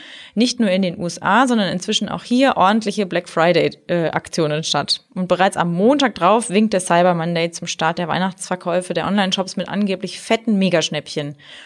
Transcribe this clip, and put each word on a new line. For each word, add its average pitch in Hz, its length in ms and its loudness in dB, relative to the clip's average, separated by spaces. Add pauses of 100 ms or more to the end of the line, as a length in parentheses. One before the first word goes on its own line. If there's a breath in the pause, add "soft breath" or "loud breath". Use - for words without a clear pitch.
(340 loud breath)
nicht 240 240 0
nur 220 100 2
in 185 140 2
den 175 160 -2
U 175 80 -6
S - 160 -8
A, 226 240 4
sondern 220 220 2
inzwischen 190 400 -2
auch - 160 -8
hier 254 320 2
ordentliche 208 500 0
Black 175 220 -4
Friday, 165 420 2 (160)
äh, 170 220 0
Aktionen 156 560 -4
statt. - 400 -2 (100)
Und 185 140 -4
bereits 185 280 2
am 170 160 0
Montag 240 440 2
drauf 208 340 2
winkt 214 220 2
der 190 80 2
Cyber 175 340 4
Monday 170 380 -2
zum 170 160 -10
Start 165 300 -2
der 175 100 -4
Weihnachtsverkäufe 180 840 -4
der 160 120 -2
Online-Shops 190 500 -2
mit 180 120 -6
angeblich 190 520 -4
fetten 226 380 0
Megaschnäppchen. 156 760 -2 (300 loud breath)